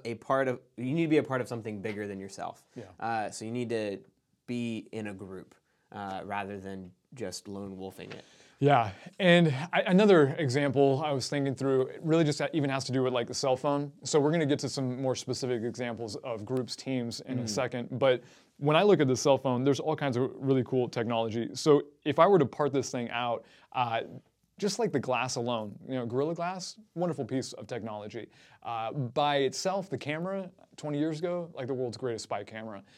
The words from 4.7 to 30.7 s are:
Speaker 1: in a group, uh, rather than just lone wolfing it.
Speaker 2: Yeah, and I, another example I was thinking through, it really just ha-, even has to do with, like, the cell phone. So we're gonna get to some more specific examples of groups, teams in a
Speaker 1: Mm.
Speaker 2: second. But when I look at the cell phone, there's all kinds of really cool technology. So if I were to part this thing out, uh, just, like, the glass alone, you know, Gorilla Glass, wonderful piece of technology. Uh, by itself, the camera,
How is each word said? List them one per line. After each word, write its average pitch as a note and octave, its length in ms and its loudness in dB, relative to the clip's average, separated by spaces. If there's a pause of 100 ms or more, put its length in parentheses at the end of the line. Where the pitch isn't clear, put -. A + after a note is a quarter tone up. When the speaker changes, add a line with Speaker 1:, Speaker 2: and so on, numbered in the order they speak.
Speaker 1:
in A2 160 -8
a G#2 60 -8
group, F#2+ 420 -14 (360)
uh, G2 340 -8
rather G2+ 340 -6
than F#2+ 320 -12 (240)
just G#2 320 -10
lone G2 300 -10
wolfing F#2+ 340 -14
it. G#2+ 120 -16 (360)
Speaker 2:
Yeah, C3 300 6 (300)
and F3 340 8 (180)
I, F3+ 100 2
another F#3 580 8
example C#3 640 4
I D3+ 60 -2
was C3 180 -2
thinking C#3 240 0
through, C3 340 2
it - 160 -12
really E3 200 6
just D3 160 2
ha-, D3 140 0
even C#3+ 180 0
has C3 140 -2
to C3 60 -8
do C3 120 2
with, B2 100 2
like, A#2+ 140 0
the B2 60 -10
cell C3 220 2
phone. C#3+ 360 0 (120)
So C#3+ 160 2
we're D3 120 4
gonna D#3+ 160 4
get C#3 120 2
to C3+ 100 -4
some B2+ 320 -4
more C3 140 0
specific B2 480 -4
examples A#2 540 -6
of A#2 260 -8
groups, B2+ 320 -4
teams A#2+ 460 -6
in C3 180 -6
a B2 40 -4
Speaker 1:
Mm. A2 60 -6
Speaker 2:
second. A#2+ 380 -4 (120)
But B2+ 240 4 (340)
when D3 180 4
I E3+ 60 6
look G3 180 6
at D3 80 4
the B2+ 80 4
cell C3+ 220 4
phone, B2+ 260 0
there's C#3 160 4
all D#3 160 -2
kinds C#3 220 -2
of B2+ 180 0
really C3+ 280 2
cool B2 260 0
technology. A2+ 640 -2
So C#3+ 300 4 (200)
if D3 140 0
I E3 80 8
were F#3+ 140 8
to C#3+ 80 4
part C#3+ 260 -2
this - 160 -2
thing A#2+ 220 -6
out, A#2+ 340 -4 (280)
uh, A#2 280 0 (560)
just, G3+ 220 -2
like, A3 120 0
the C#3 80 0
glass B2 360 -2
alone, A#2+ 420 -4 (100)
you C3 60 -6
know, B2+ 140 -4
Gorilla C#3 260 -2
Glass, F3 460 -8 (160)
wonderful D#3+ 300 -4
piece C3 280 -6
of - 140 -16
technology. G#2+ 600 -10 (360)
Uh, A2+ 280 -6
by C#3+ 460 0
itself, F3+ 500 -2
the C3 120 -8
camera, F3+ 500 -6 (280)